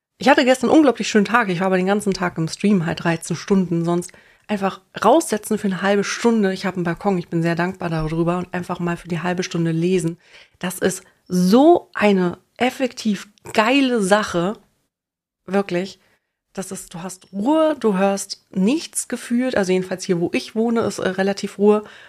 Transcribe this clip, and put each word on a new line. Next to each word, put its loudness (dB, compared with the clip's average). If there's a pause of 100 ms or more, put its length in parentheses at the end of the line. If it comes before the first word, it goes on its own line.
(180)
ich -2
hatte 6
gestern 2
einen 6
unglaublich 2
schönen 2
Tag. 2
Ich -2
war 0
aber 2
den 0
ganzen 0
Tag -4
im -2
Stream, 0
halt -6
dreizehn -2
Stunden, 0
sonst -2 (360)
einfach -4 (240)
raussetzen 2
für -4
eine -4
halbe 2
Stunde. 0
Ich -8
hab -4
einen -4
Balkon, -2
ich -6
bin -2
sehr 0
dankbar -4
darüber -2
und -8
einfach -8
mal -4
für -20
die -4
halbe -2
Stunde -2
lesen. 0 (420)
Das -8
ist -2 (220)
so 4
eine 2 (180)
effektiv -4 (240)
geile 2
Sache, 0 (880)
wirklich. -2 (540)
Das -10
ist, -14
du -12
hast -14
Ruhe, 2
du 0
hörst -2
nichts -2
gefühlt, -2
also 0
jedenfalls -2
hier, -2
wo 0
ich -4
wohne, 0
ist, -4
äh, -2
relativ -4
Ruhe 4 (240)